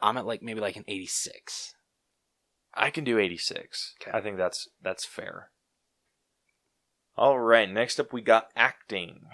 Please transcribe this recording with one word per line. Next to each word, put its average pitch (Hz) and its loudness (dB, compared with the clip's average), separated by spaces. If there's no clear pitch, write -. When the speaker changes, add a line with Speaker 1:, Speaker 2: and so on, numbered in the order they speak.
Speaker 1:
I'm 107 2
at, 117 -6
like, 110 -6
maybe, 113 -8
like, 101 -4
an 104 -16
eighty-six. - -8
Speaker 2:
I - 2
can 151 -6
do 117 4
eighty-six. - -4
Speaker 1:
Okay. 113 -6
Speaker 2:
I 110 2
think 101 -8
that's, 90 -2
that's 92 -6
fair. - -14
All 131 4
right, 113 6
next 110 -2
up 143 -4
we 127 -6
got 110 6
acting. 110 -2